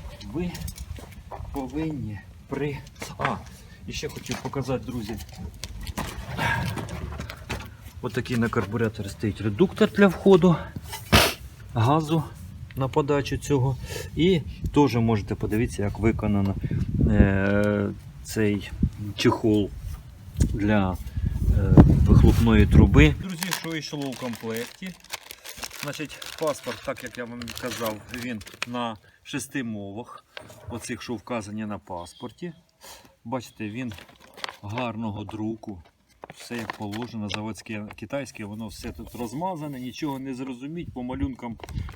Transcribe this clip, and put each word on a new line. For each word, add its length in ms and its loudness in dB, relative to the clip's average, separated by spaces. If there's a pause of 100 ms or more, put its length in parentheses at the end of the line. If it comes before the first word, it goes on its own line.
(320)
ви 180 -4 (1000)
повинні 680 -6 (280)
при-, 300 -4 (400)
а, 180 -2 (520)
і 60 -10
ще 160 -6
хочу 340 -8
показати, 420 -4
друзі. 300 -6 (2750)
Отакий 360 -2
на 120 2
карбураторі 600 -2
стоїть 320 -4
редуктор 500 4
для 160 10
входу 480 8 (1200)
газу 500 4 (520)
на 120 0
подачу 500 2
цього. 400 2 (380)
І 260 6 (320)
теж 220 6
можете 400 2
подивитися, 480 0
як 160 -2
виконано, 560 2 (540)
е, 800 4 (340)
цей 480 0 (440)
чехол 540 4 (720)
для, 520 2
е, 40 -4 (1120)
вихлопної 600 8
труби. 520 8
Друзі, 400 -8
що 160 -6
йшло 360 -6
в 80 -10
комплекті? 720 -8 (920)
Значить, 560 -10
паспорт, 460 -4
так 180 -8
як 140 -14
я 80 -8
вам 140 -12 (220)
казав, 340 -6 (200)
він 260 -8 (260)
на 300 -4 (260)
шести 400 -6
мовах, 640 -10 (440)
оцих, 320 -10
що 120 -8
вказані 520 -6
на 120 -6
паспорті. 760 -12 (720)
Бачите, 440 -8
він 240 -8 (680)
гарного 640 -6
друку, 580 -8 (560)
все 200 -12
як 160 -8
положено, 560 -8
заводське, 560 -8 (100)
китайське, 500 -10
воно 220 -10
все 240 -12
тут 240 -14
розмазане, 640 -8
нічого 400 -6
не 140 -8
зрозуміть 600 -10
по 100 -8
малюнкам, 540 -6 (380)